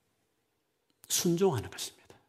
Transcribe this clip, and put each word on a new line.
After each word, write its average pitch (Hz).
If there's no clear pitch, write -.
순종하는 170
것입니다. -